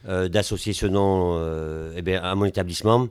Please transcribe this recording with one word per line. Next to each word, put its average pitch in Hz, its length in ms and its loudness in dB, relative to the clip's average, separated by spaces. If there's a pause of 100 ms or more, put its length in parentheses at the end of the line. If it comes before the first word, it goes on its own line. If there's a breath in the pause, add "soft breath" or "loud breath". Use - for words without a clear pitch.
euh, 92 220 0
d'associer 101 440 -2
ce 107 120 -2
nom, 95 540 2
euh, 80 580 -6
eh 87 60 -6
bien, 90 180 0
à 92 140 -2
mon 101 100 2
établissement 101 640 2